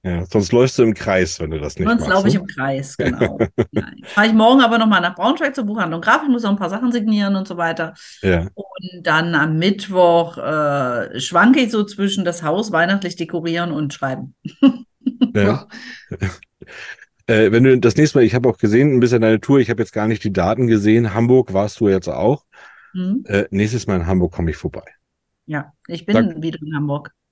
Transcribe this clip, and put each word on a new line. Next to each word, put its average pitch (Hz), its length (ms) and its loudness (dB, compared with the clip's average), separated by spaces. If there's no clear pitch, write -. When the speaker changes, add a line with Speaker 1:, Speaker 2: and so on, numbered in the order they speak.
Speaker 1:
Ja, 85 220 -4
sonst 101 260 0
läufst 123 260 4
du 123 60 6
im 110 100 2
Kreis, 92 460 -2
wenn 80 120 -6
du 78 80 -6
das 73 200 -10
nicht - 80 -2
Speaker 2:
Sonst 233 140 2
Speaker 1:
machst, - 120 -2
Speaker 2:
laufe 196 140 2
ich 143 80 2
Speaker 1:
ne? 196 60 0
Speaker 2:
im - 60 -14
Kreis, 139 500 -8
genau. - 420 -2
Speaker 1:
<laughs> - 320 -4
Speaker 2:
Ja, - 140 -6
jetzt - 160 -20
fahre 214 160 2
ich 220 60 0
morgen 233 280 6
aber 233 160 2
nochmal 214 240 2
nach 175 140 -4
Braunschweig 277 400 -2
zur 262 80 -4
Buchhandlung 180 380 -4
Graf. 269 220 0
Ich 294 60 -2
muss 240 140 0
noch 202 80 -2
ein 202 60 0
paar 180 120 -4
Sachen 233 220 -4
signieren 208 440 -2
und 190 120 -6
so 175 100 -12
weiter. 165 360 -4
Speaker 1:
Ja. 90 320 0
Speaker 2:
Und 180 540 -16
dann 165 260 0
am 156 240 0
Mittwoch, 175 800 0
äh, 139 840 -4
schwanke 220 420 4
ich 226 100 0
so 214 140 0
zwischen 196 400 -4
das 170 180 -6
Haus 196 280 -2
weihnachtlich 175 440 0
dekorieren 170 560 -4
und 147 240 -6
schreiben. 131 400 -8
<laughs> - 240 4
Speaker 1:
Ja. 104 340 0
<laughs> - 80 -12
Äh, 110 240 4
wenn 117 120 6
du 131 160 6
das 113 160 2
nächste 151 220 2
Mal, 127 80 6
ich 110 100 2
habe 123 140 2
auch - 80 0
gesehen, 127 380 2
ein 123 40 4
bisschen 120 220 2
deine 110 180 4
Tour, 139 200 2
ich 117 100 2
habe 113 120 -2
jetzt - 120 -8
gar 107 140 -2
nicht 113 160 -4
die 104 100 -4
Daten 104 340 0
gesehen. 110 460 2
Hamburg 117 400 2
warst 101 260 -2
du 110 80 2
jetzt 95 220 0
auch. 98 360 -2
Speaker 2:
Mhm. 185 340 -4
Speaker 1:
Äh, 101 240 0
nächstes 107 360 -2
Mal 95 100 0
in 85 100 -4
Hamburg 90 260 0
komme 82 180 -4
ich - 60 -8
vorbei. - 260 -10
Speaker 2:
Ja, 147 260 -10
ich 165 180 -12
bin 208 100 0
Speaker 1:
Sag 175 260 0
Speaker 2:
wieder 156 200 -6
in 151 140 -8
Hamburg, 147 360 -6